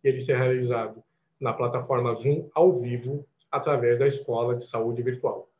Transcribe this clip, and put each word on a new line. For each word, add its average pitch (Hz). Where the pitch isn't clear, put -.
e -
ele 131
será 131
realizado 120
na 117
plataforma 123
Zoom 131
ao 175
vivo, 123
através 139
da 139
Escola 123
de 120
Saúde 117
Virtual. 117